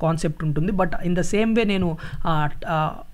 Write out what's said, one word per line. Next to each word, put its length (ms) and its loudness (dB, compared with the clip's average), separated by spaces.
కాన్సెప్ట్ 420 -2
ఉంటుంది. 280 0
But 200 2
in 120 2
the 140 2
same 240 2
way 60 4
నేను, 340 0
uh, 160 2
uh, 160 0